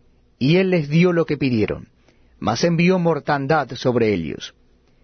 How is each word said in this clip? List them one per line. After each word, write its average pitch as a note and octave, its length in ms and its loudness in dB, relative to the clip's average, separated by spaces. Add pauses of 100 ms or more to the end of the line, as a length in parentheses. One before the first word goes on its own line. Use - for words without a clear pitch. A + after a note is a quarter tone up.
(380)
Y D3 180 2
él F#3+ 140 2
les D#3+ 180 0
dio E3+ 240 4
lo E3+ 140 0
que D3+ 100 -4
pidieron, A2+ 520 -2 (500)
mas A2+ 260 -2
envió F3 340 2
mortandad D3 760 -2
sobre A#2 400 0
ellos. E2 400 -6 (500)